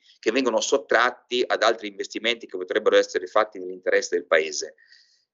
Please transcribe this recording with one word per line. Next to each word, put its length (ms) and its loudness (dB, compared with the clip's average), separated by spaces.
che 120 -2
vengono 300 0
sottratti 840 0
ad 200 -2
altri 240 0
investimenti 580 -6
che 100 -14
potrebbero 420 2
essere 280 0
fatti 320 0
nell'interesse 580 -2
del 120 -2
paese. 480 -2